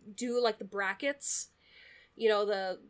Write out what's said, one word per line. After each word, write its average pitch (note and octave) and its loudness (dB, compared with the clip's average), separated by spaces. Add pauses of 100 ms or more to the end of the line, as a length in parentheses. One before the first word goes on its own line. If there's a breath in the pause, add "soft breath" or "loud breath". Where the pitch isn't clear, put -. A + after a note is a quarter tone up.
(140)
do, A#3+ -2
like, A3 2
the G#3 -12
brackets, G3+ -2 (720 soft breath)
you A3 2
know, G#3 4
the, F#3+ 0 (100)